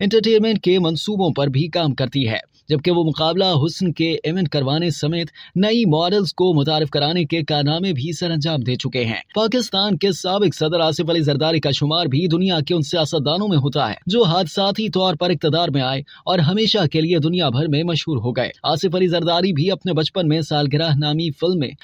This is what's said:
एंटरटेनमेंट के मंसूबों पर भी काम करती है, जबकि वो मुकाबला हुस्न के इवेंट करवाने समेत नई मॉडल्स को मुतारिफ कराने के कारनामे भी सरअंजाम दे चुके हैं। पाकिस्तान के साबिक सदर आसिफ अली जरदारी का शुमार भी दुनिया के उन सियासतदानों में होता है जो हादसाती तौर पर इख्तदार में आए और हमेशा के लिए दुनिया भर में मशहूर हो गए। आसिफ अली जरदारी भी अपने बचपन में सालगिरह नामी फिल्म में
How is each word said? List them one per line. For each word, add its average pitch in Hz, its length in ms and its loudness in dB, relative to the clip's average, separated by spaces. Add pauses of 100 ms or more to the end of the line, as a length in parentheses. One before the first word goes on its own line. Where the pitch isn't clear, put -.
एंटरटेनमेंट 220 560 4
के 185 200 2
मंसूबों 180 540 0
पर 139 160 0
भी 139 200 0
काम 156 240 0
करती 135 320 -2
है, 110 160 -2 (300)
जबकि 156 200 0
वो 175 140 2
मुकाबला 165 460 0
हुस्न 160 420 0
के 160 340 -2
इवेंट 170 220 -2
करवाने 151 420 -2
समेत 165 400 -4 (260)
नई 226 280 2
मॉडल्स 175 480 2
को 180 220 2
मुतारिफ 151 360 0
कराने 156 340 0
के 165 180 -2
कारनामे 156 500 0
भी 147 200 -4
सरअंजाम 160 500 -2
दे 123 140 -2
चुके 127 280 -4
हैं। 110 180 -4 (140)
पाकिस्तान 214 600 0
के 196 160 0
साबिक 185 420 0
सदर 156 260 0
आसिफ 160 300 0
अली 170 100 2
जरदारी 151 400 0
का 147 100 -2
शुमार 151 380 0
भी 143 200 0
दुनिया 170 320 2
के 175 140 -2
उन 165 80 2
सियासतदानों 160 640 -2
में 180 80 2
होता 139 300 0
है 107 100 -4 (120)
जो 226 160 4
हादसाती 196 640 0
तौर 185 280 0
पर 175 160 0
इख्तदार 160 380 0
में 139 120 0
आए 135 220 -4 (220)
और 180 140 2
हमेशा 196 460 2
के 160 140 0
लिए 170 180 2
दुनिया 165 320 0
भर 139 180 0
में 147 160 0
मशहूर 160 340 -2
हो 120 140 -4
गए। 117 180 -2 (140)
आसिफ 165 320 0
अली 185 120 2
जरदारी 170 440 0
भी 156 160 0
अपने 190 240 -2
बचपन 160 340 0
में 156 160 2
सालगिरह 147 520 0
नामी 151 360 0
फिल्म 175 280 -2
में 131 260 -4